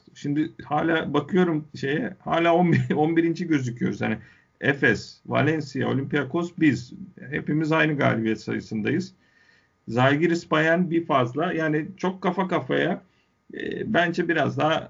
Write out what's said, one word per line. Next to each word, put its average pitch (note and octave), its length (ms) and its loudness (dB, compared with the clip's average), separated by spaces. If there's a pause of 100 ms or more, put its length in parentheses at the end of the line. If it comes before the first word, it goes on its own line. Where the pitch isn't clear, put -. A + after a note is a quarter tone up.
(160)
Şimdi D3 360 -2 (120)
hala D#3+ 500 -2
bakıyorum D#3+ 540 0 (120)
şeye, D#3+ 400 -2
hala E3+ 360 2
on F3 160 6
bir, B2+ 200 2
<laughs> C#3 40 0
on D#3+ 220 2
birinci E3+ 300 0
gözüküyoruz. B2 540 -2
Hani A2 160 -2 (440)
Efes, B2+ 640 0
Valencia, B2+ 640 0
Olympiakos, C3+ 680 -2
biz. C#3+ 340 2 (360)
Hepimiz D3+ 420 -2
aynı D#3 260 2
galibiyet A2+ 440 0
sayısındayız. A2+ 720 -4 (760)
Zalgiris, C#3+ 640 2
Bayern D#3+ 380 2
bir E3+ 160 0
fazla. C#3+ 480 0
Yani D#3 340 -2 (100)
çok F#3 240 -4
kafa F#3 260 -2
kafaya. D3 540 -2 (520)
Ee, - 400 -6
bence E3+ 360 2
biraz C3 280 0
daha D3+ 320 0